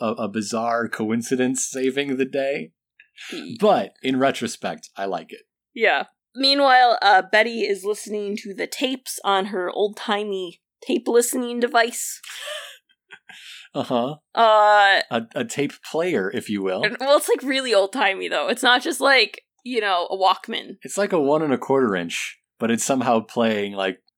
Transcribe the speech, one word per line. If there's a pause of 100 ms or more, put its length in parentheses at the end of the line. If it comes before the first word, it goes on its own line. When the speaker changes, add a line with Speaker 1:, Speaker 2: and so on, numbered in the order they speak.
Speaker 1:
a, (180)
a
bizarre
coincidence
saving
the
day? (600)
Speaker 2:
Mm.
Speaker 1:
But (100)
in
retrospect,
I
like
it. (300)
Speaker 2:
Yeah. (320)
Meanwhile,
uh, (100)
Betty
is
listening
to
the
tapes
on
her
old-timey (260)
tape
listening
device. (1500)
Speaker 1:
Uh-huh. (180)
Speaker 2:
Uh, (100)
Speaker 1:
A, (120)
a
tape (180)
player,
if
you
will.
Speaker 2:
and,
well,
it's,
like,
really
old-timey,
though.
It's
not
just,
like, (220)
you
know,
a
Walkman.
Speaker 1:
It's
like
a
one
and
a
quarter
inch, (200)
but
it's
somehow
playing,
like, (180)